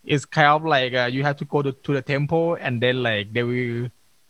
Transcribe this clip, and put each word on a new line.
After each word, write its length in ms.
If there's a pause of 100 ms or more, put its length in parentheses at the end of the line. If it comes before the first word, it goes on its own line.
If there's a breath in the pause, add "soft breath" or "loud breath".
it's 200
kind 240
of 160
like, 300
uh, 180
you 100
have 140
to 80
go 180
to, 100
to 220
the 80
temple, 580
and 220
then, 200
like, 300
they 100
will, 480 (400)